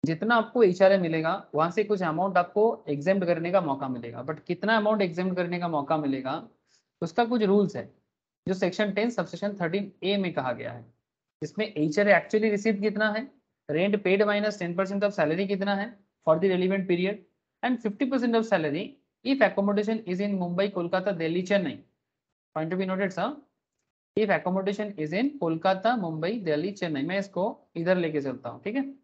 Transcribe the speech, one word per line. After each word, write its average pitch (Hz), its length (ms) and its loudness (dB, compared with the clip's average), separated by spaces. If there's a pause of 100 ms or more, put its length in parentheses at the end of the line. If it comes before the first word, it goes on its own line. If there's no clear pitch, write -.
जितना 165 320 0
आपको 226 280 4
एचआरए 190 340 6
मिलेगा, 165 340 0 (240)
वहां 160 160 4
से 208 120 0
कुछ 208 200 0
amount 175 340 0
आपको 180 260 2 (260)
exempt 175 360 2
करने 170 260 0
का 190 100 4
मौका 139 280 -4
मिलेगा, 120 360 -8
but 156 220 -6
कितना 196 300 0
amount 214 240 2
exempt 180 340 -2
करने 175 240 -2
का 175 80 -4
मौका 156 300 -2
मिलेगा, 135 380 -4 (680)
उसका 170 240 0
कुछ 233 160 0
rules 196 340 4
है, 117 100 -10 (640)
जो 185 60 0
section 190 400 0
ten 214 160 0
subsection 202 520 -6
thirteen 185 300 -2 (120)
ए 196 140 0
में 185 160 -2
कहा 131 200 -2
गया 117 200 -8
है, 117 100 -16 (580)
जिसमें 151 240 -4
एचआरए 196 540 2
actually 214 360 0
received 202 260 0
कितना 214 320 0
है, 226 120 -6 (440)
rent 196 340 2
paid 196 240 4
minus 208 340 0
ten 170 200 -4
percent 196 280 0
of 202 60 -8
salary 170 320 0
कितना 196 280 -2
है 202 120 -4 (400)
for 160 160 6
the 196 100 4
relevant 185 380 0
period, 185 320 0 (400)
and 240 240 0
fifty 240 240 -2
percent 233 300 2
of 220 100 -2
salary 160 340 0 (400)
if 269 160 2
accommodation 208 600 2 (100)
is 180 80 -4
in 202 180 -2
Mumbai, 180 320 0
Kolkata, 185 460 -2
Delhi, 165 240 -2
Chennai। 185 340 0 (800)
Point 160 160 -2
to 185 60 -2
be 190 80 -2
noted, 190 260 -2
sir। 185 140 -4 (920)
If 208 180 2
accommodation 196 560 -2 (140)
is 156 140 -4
in 269 100 2 (100)
Kolkata, 190 580 0
Mumbai, 170 420 -4
Delhi, 160 320 -2
Chennai। 160 320 -4
मैं 180 160 -2
इसको 196 260 -4 (300)
इधर 170 220 2
लेके 156 240 0
चलता 127 280 -6
हूँ, 113 140 -14
ठीक 214 120 -6
है? 269 80 -2 (200)